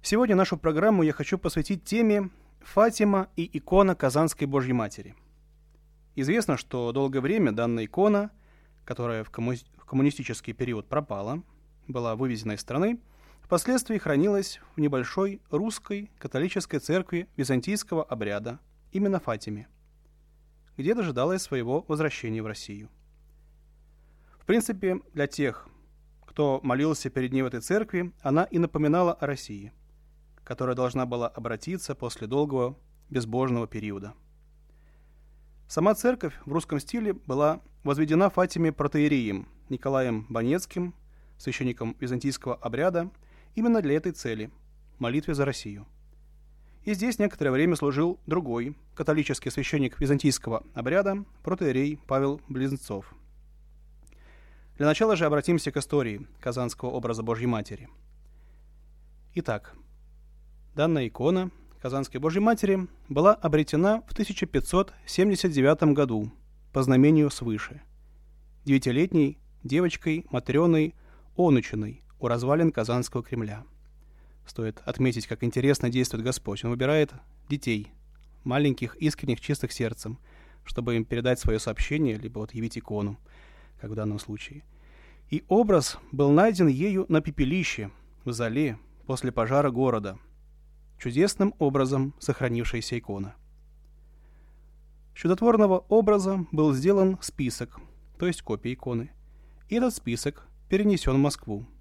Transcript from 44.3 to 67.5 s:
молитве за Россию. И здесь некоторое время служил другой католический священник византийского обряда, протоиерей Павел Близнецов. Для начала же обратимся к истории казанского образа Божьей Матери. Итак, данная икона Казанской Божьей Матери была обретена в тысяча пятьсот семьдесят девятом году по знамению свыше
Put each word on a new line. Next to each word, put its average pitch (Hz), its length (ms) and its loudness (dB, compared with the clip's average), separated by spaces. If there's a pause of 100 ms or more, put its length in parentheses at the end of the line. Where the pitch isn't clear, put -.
молитве 143 340 -2
за 139 120 0
Россию. 104 420 -8 (960)
И 208 100 -2
здесь 214 260 -2
некоторое 156 320 0
время 156 260 4
служил 147 480 0
другой 143 500 -2 (200)
католический 147 540 -2
священник 135 520 -2
византийского 135 720 0
обряда, 196 500 0 (180)
протоиерей 147 640 -2
Павел 139 440 0
Близнецов. 131 640 -6 (1600)
Для 147 100 2
начала 214 280 4
же 165 100 0
обратимся 147 460 0
к - 60 -4
истории 127 500 -2 (140)
казанского 123 480 -6
образа 117 340 -4
Божьей 117 240 -2
Матери. 107 400 -4 (1500)
Итак, 120 380 -6 (1040)
данная 147 320 2
икона 180 440 0 (280)
Казанской 135 400 -6
Божьей 160 220 0
Матери 196 460 2 (220)
была 170 260 6
обретена 160 720 2
в - 80 -8
тысяча 196 320 -4
пятьсот 175 440 0 (140)
семьдесят 185 460 2
девятом 147 420 6
году 117 380 0 (400)
по 135 100 0
знамению 139 480 6
свыше 117 540 -6 (840)